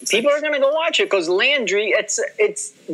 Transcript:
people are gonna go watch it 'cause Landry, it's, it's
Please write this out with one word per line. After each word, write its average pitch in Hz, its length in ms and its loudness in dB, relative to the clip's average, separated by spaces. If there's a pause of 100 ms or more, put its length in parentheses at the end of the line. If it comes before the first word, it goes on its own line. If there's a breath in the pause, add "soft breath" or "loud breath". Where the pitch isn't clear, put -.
people 233 220 2
are 294 100 2
gonna 294 180 -2
go 269 140 4
watch 320 280 0
it 196 80 0
'cause 180 200 0
Landry, 208 680 0
it's, - 220 -2 (200)
it's - 320 -2 (240)